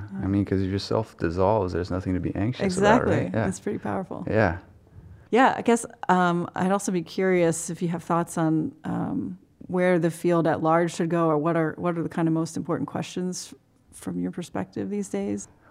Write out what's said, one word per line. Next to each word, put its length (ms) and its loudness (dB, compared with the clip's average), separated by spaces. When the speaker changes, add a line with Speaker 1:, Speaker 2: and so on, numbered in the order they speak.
Speaker 1:
yeah. 120 -6
Speaker 2:
I 40 -2
mean, 160 2
'cause 180 0
if 80 0
your 100 0
self 380 -2
dissolves, 560 2
there's 180 -2
nothing 220 -2
to 60 0
be 160 -2
anxious 420 -2
about, 260 4
Speaker 1:
Exactly. 120 2
Speaker 2:
right? 180 0
Yeah. 120 0
Speaker 1:
That's 140 -4
pretty 200 -6
powerful. 500 -6
Speaker 2:
Yeah. 280 2
Speaker 1:
Yeah, 260 6
I 40 -4
guess, 240 2
um, 460 2
I'd 160 0
also 200 0
be 100 0
curious 680 2
if 120 -8
you 80 0
have 140 -4
thoughts 340 -2
on, 360 2
um, 540 -4
where 300 2
the 140 2
field 340 2
at 160 0
large 320 2
should 160 -2
go, 200 2
or 80 4
what 180 0
are, 220 0
what 200 -2
are 60 -2
the 60 -4
kind 180 0
of 60 2
most 240 -2
important 320 -2
questions 640 -6
from 260 -8
your 120 -4
perspective 580 -8
these 200 -4
days? 380 -4